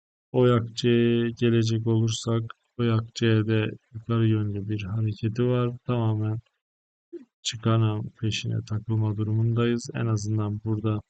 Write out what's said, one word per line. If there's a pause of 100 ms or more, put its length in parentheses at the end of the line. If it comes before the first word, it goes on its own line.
(320)
Oyak
C'ye
gelecek
olursak, (340)
Oyak
C'de (220)
yukarı
yönlü
bir
hareketi
var.
Tamamen (1000)
çıkanın (100)
peşine
takılma
durumundayız.
En
azından
burada.